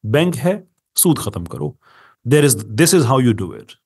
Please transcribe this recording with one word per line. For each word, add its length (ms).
बैंक 300
है, 320
सूद 240
खत्म 260
करो। 300
There 220
is, 60
this 380
is 120
how 160
you 200
do 200
it। 120